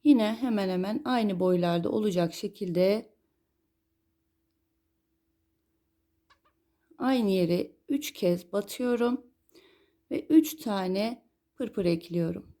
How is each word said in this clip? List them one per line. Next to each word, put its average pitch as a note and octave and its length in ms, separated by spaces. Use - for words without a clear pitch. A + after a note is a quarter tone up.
Yine A3+ 360
hemen G#3+ 280
hemen F#3 360
aynı G#3+ 360
boylarda F3 500
olacak F3+ 440
şekilde F#3+ 760
aynı B3 320
yere F3 420
üç - 240
kez F3+ 400
batıyorum A#3+ 720
ve - 160
üç D#4 300
tane G3+ 680
pırpır G#3+ 280
ekliyorum. E3+ 640